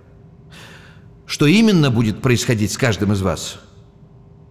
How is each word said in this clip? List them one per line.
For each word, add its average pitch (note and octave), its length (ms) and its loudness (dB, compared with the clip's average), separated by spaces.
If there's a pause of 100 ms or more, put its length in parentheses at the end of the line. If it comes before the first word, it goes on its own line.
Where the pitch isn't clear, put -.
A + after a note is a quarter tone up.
(1300)
Что - 220 -2
именно F#3 420 4
будет A2 320 -2
происходить A2+ 500 0
с - 60 -10
каждым G#2 360 0
из G2 80 -2
вас, E2+ 360 -4 (920)